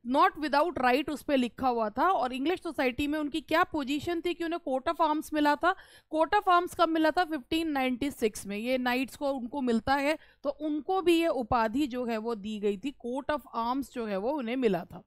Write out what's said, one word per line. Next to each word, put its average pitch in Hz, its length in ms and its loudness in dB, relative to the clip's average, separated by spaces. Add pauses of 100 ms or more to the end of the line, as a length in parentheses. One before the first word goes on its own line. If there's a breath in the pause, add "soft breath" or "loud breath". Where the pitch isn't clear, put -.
"Not 320 220 4 (100)
without 294 360 2
right" 254 320 2
उस 294 140 -6
पे 294 120 0
लिखा 254 320 0
हुआ 233 220 0
था। 277 200 2
और 254 240 0
इंग्लिश 277 300 -2
सोसाइटी 285 440 -2
में 302 120 0
उनकी 302 220 -4
क्या 320 220 2
पोजीशन 302 580 -2
थी 349 120 -2
कि 339 100 -6
उन्हें 330 160 -4 (100)
coat 269 260 -2
of 320 160 2
arms 302 220 -2
मिला 294 220 4
था? 339 200 2 (400 loud breath)
Coat 320 180 2
of 415 140 4
arms 349 280 2
कब 330 140 2
मिला 320 220 2
था? 359 120 0
फिफ्टीन 320 440 -2
नाइंटी 269 440 0
सिक्स - 340 -4
में। 202 120 -6
ये 247 200 0
नाइट्स 254 380 -2
को 285 160 -2
उनको 269 300 -6
मिलता 247 340 2
है, 285 220 0 (260 soft breath)
तो 277 60 -2
उनको 311 520 -2
भी 339 180 4
ये 330 80 2
उपाधि 247 600 0
जो 247 180 -4
है 226 120 -2
वो 233 180 -4
दी 214 240 -8
गई 202 180 0
थी, 262 180 -8 (120)
coat 277 320 -4
of - 20 -8 (160)
arms 240 360 -2
जो 233 120 -4
है 208 120 -2
वो 208 140 0
उन्हें 254 240 -2
मिला 202 300 2
था। - 220 -20